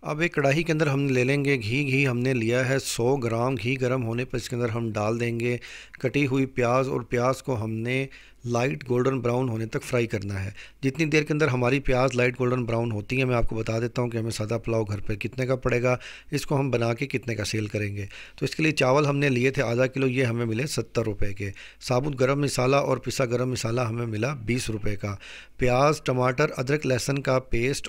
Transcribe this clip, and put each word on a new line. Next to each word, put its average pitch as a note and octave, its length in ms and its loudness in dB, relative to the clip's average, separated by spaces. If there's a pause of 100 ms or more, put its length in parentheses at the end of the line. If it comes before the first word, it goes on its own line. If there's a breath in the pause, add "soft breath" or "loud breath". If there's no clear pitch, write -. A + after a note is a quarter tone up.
अब D3+ 180 -4
एक E3+ 120 -2
कढ़ाई C#3+ 300 4
के E3 80 0
अंदर D#3 160 2
हम C#3 200 2
ले B2+ 160 4
लेंगे C#3 320 2
घी। B2 280 0
घी C3+ 200 2
हमने B2+ 300 2
लिया A#2+ 300 2
है C3 140 2
सौ B2+ 380 0
ग्राम। A#2 400 0
घी A#2+ 200 -2
गर्म B2+ 260 0
होने A#2 220 -2
पर B2+ 140 -6
इसके A#2+ 180 -6
अंदर A#2+ 140 0
हम A2+ 220 -2
डाल G#2+ 260 0
देंगे A#2 420 -2 (400 loud breath)
कटी C#3 240 2
हुई C3 220 2
प्याज C3 420 2
और C3+ 140 -2
प्याज B2 380 0
को C3+ 140 -4
हमने A#2 540 -2 (380 loud breath)
लाइट B2+ 420 0
गोल्डन B2+ 320 2
ब्राउन B2 280 0
होने A2+ 180 -2
तक - 160 -6
फ्राई A#2+ 240 0
करना G2+ 280 -4
है। F#2+ 200 -6 (280 loud breath)
जितनी D#3 240 0
देर D3+ 180 4
के D#3 100 -2
अंदर D3+ 140 4
हमारी B2+ 320 2
प्याज B2+ 340 2
लाइट B2 220 2
गोल्डन B2 280 0
ब्राउन A#2 280 0
होती G#2+ 260 -2
है, C3 60 2
मैं B2+ 120 2
आपको A2+ 200 2
बता A2+ 240 -2
देता B2 220 -2
हूँ A#2+ 80 0
कि A2+ 80 -2
हमें A2+ 120 -2
सादा G#2+ 260 -2
पुलाव A2+ 280 0
घर G2+ 160 -4
पर - 140 -2
कितने A#2 320 -4
का C3 100 2
पड़ेगा, B2 420 2 (340 loud breath)
इसको D3 220 -2
हम C#3 160 2
बना A#2 240 0
के C3+ 120 -4
कितने A#2+ 280 -4
का G#2 100 -4
सेल G#2+ 240 -2
करेंगे। G2+ 400 -4 (300 loud breath)
तो C#3 80 -2
इसके - 160 -4
लिए D#3 100 4
चावल C#3+ 340 4
हमने C#3+ 220 2
लिए B2+ 220 2
थे C3+ 120 -2
आधा A#2+ 240 2
किलो, C3+ 200 -2
ये B2+ 180 2
हमें A#2 220 0
मिले A2+ 200 -2
सत्तर - 360 -2
रुपये G2+ 320 0
के। G2 180 -6 (280 loud breath)
साबुत C3+ 340 0
गरम C3 280 2
मसाला C3 380 2
और C#3 180 0
पिसा B2+ 260 -2
गरम B2 280 0
मसाला A#2+ 320 -2
हमें A#2 220 -4
मिला A2 220 -2
बीस B2 420 -2
रुपये G2+ 260 0
का। G2+ 220 -6 (400 loud breath)
प्याज, C3+ 480 4
टमाटर, B2+ 440 2
अदरक C#3 360 -2
लहसुन C3 320 0
का C3 200 0
पेस्ट B2+ 500 0